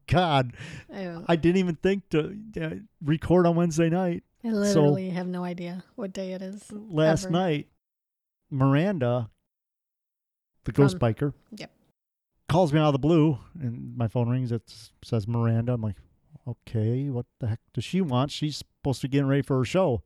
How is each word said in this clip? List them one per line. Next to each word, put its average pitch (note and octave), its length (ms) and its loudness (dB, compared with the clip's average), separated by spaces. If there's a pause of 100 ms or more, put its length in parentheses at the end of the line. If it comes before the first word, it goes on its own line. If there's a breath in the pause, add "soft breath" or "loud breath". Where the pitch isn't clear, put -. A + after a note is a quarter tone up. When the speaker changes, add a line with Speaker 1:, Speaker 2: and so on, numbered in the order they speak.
Speaker 1:
God." C#3+ 460 2 (400 loud breath)
Speaker 2:
Ew. F3 340 -10
Speaker 1:
I E3+ 100 4
didn't E3+ 220 4
even F3+ 180 0
think G3 340 0
to, D#3 260 -2 (240)
uh, D#3+ 100 -4 (320)
record E3 440 4
on E3+ 100 4
Wednesday E3 340 2
night. F3 320 -2 (220)
Speaker 2:
I A#3 60 -4
Speaker 1:
So A3 60 -2
Speaker 2:
literally F#3+ 540 2
have F3+ 160 -6
no F3+ 180 -6
idea F3 400 -10 (120)
what G3 160 -8
day F#3+ 200 -8
it F#3 100 -10
is, G3 300 -14
Speaker 1:
last D#3+ 520 0
Speaker 2:
ever. F#3 80 -4
Speaker 1:
night, E3 360 0 (840)
Miranda, C3+ 800 2 (1300)
the A#2 80 -6
ghost D3 260 4
Speaker 2:
From A2+ 160 0
Speaker 1:
biker, C#3+ 180 -4 (240)
Speaker 2:
Yep. - 140 -14 (800)
Speaker 1:
calls D#3+ 240 2
me D#3 60 4
out D3+ 100 4
of C#3+ 40 4
the C3+ 60 2
blue, D3+ 400 4 (220)
and B2 360 -8
my A#2 120 -2
phone A#2+ 200 0
rings. B2 240 -2
It A2+ 160 -4
s-, - 240 -20 (100)
says A2 240 -2
Miranda. A#2 480 0
I'm A#2 80 -4
like, G#2+ 140 -4 (500)
"Okay, A#2+ 640 -4
what A#2+ 160 -6 (140)
the A#2 80 -4
heck A2 120 -4 (120)
does A#2 120 -6
she F#3 160 -2
want? C#3 300 0
She's D3+ 280 -6
supposed - 420 -6
to C#3 80 -6
be B2 40 -6
getting C#3 140 2
ready C#3 160 2
for C3+ 160 0
her B2+ 60 2
show." D3 420 0